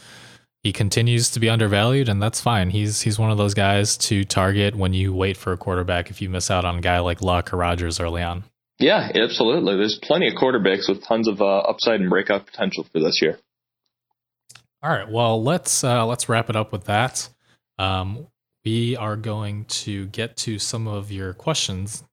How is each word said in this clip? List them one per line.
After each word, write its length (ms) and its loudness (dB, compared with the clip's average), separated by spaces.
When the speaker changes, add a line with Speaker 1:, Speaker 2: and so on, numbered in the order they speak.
Speaker 1:
he 120 0
continues 580 2
to 80 -4
be 100 4
undervalued, 600 4
and 120 2
that's 200 -2
fine. 300 2
He's, 300 0
he's 160 0
one 140 2
of 60 2
those 160 2
guys 440 2
to 280 0
target 500 2
when 180 0
you 200 0
wait 240 0
for 160 -4
a 40 -4
quarterback 520 -2
if 120 -10
you 80 -4
miss 220 -2
out 140 2
on 120 -2
a 40 -4
guy 180 2
like 220 -2
Luck 320 0
or 40 -2
Rodgers 420 0
early 220 -2
on. 220 -6
Speaker 2:
Yeah, 380 2
absolutely. 640 2
There's 240 0
plenty 260 2
of 60 0
quarterbacks 560 2
with 140 -2
tons 260 0
of, 100 -4
uh, 200 4
upside 420 0
and 80 2
breakout 360 2
potential 460 -4
for 80 0
this 220 2
year. 180 0
Speaker 1:
All 80 0
right, 180 -2
well, 320 2
let's, 420 0
uh, 220 2
let's 240 -4
wrap 200 0
it 60 -2
up 160 -2
with 140 -10
that. 440 -2
Um, 480 -4
we 340 0
are 180 -6
going 500 -6
to 420 -8
get 300 -8
to 220 -6
some 280 -6
of 240 -8
your 220 -8
questions 800 -4